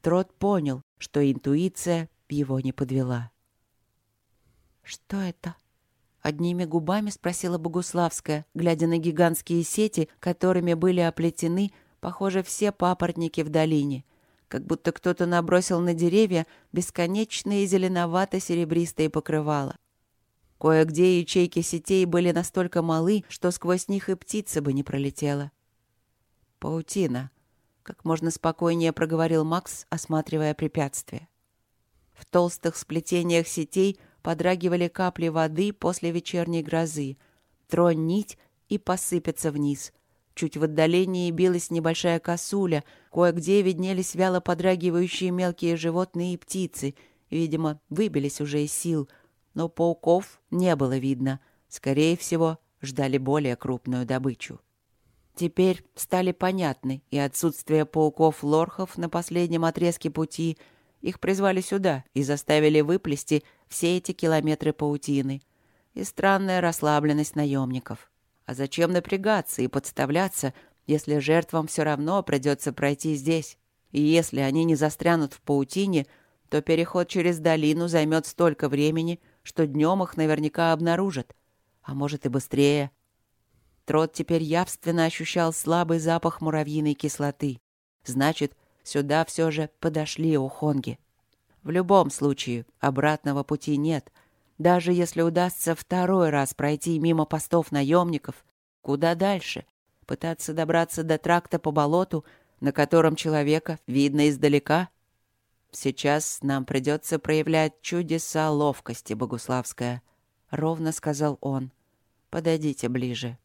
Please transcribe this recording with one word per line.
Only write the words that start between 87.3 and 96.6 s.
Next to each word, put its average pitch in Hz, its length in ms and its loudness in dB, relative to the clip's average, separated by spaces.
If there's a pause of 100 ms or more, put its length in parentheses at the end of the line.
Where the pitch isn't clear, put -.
Значит, 139 500 0 (280)
сюда 147 420 0
все 165 260 0
же 151 180 -4 (100)
подошли 156 580 0
ухонги. 135 640 -2 (640)
В 143 60 -8
любом 180 400 4
случае, 131 560 -2 (140)
обратного 139 640 0
пути 147 340 -2
нет. 151 340 -2 (460)
Даже 175 360 4
если 175 280 0
удастся 170 540 0
второй 180 540 2
раз 139 240 0
пройти 151 460 -2